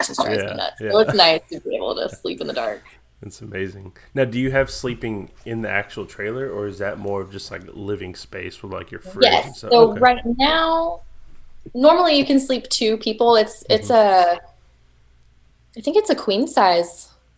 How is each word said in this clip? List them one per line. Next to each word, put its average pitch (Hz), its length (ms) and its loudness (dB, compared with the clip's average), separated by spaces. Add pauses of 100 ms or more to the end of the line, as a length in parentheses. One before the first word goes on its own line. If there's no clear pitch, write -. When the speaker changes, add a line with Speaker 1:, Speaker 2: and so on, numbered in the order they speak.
Speaker 1:
just - 160 -4
drives 107 220 -2
Speaker 2:
Yeah, 101 60 -8
Speaker 1:
me 104 80 -8
nuts. - 240 -8
Speaker 2:
yeah. 107 100 -4
Speaker 1:
So 208 80 4
it's 214 140 2
nice 165 260 4 (100)
to 160 120 -10
be - 160 -6
able - 180 -4
to - 180 -6
sleep - 280 -8
in - 60 -8
the - 60 -6
dark. 110 280 -6 (400)
Speaker 2:
That's 104 200 -16
amazing. 95 520 -10 (200)
Now, 135 120 2
do 117 120 -4
you 131 140 0
have 135 180 0
sleeping 113 640 -8 (140)
in 113 160 -6
the 104 80 -4
actual 101 360 -4
trailer, 117 460 -8
or 104 160 -6
is 95 120 -10
that 101 200 -6
more 98 220 -4
of 95 100 -12
just, 98 200 -12
like, 90 100 -12 (120)
living 95 420 -8
space - 460 -14
with, 95 120 -12
like, 90 180 -12
your 98 80 -14
fridge 190 320 -4
Speaker 1:
Yes. 82 140 0
Speaker 2:
and 139 100 -14
stuff? 226 160 -8
Speaker 1:
So 233 200 6
Speaker 2:
Okay. 214 100 -6
Speaker 1:
right 247 200 4 (160)
now, 330 600 0 (760)
normally 311 440 4
you 269 80 2
can 277 160 4
sleep 254 260 -4
two 220 300 -2
people. 226 400 4
It's, 214 320 0
it's 214 200 2
Speaker 2:
Mm-hmm. 190 460 6
Speaker 1:
a, 175 60 -8 (1400)
I 226 40 -14
think 302 140 0
it's 427 140 4
a 294 60 2
queen 208 340 0
size. 175 640 2 (260)